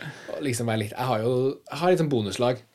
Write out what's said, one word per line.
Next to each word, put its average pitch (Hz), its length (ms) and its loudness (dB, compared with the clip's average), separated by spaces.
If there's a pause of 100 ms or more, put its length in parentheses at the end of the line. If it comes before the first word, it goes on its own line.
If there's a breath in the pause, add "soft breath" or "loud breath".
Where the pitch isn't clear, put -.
(320 loud breath)
å - 80 -8
liksom 120 320 -2
være 110 140 2
litt, - 100 -12
jeg 127 140 -2
har 110 160 2
jo, 127 80 2 (240)
jeg - 240 -10
har 185 100 6
litt 175 80 4
sånn 151 140 2
bonuslag. 120 500 0 (100)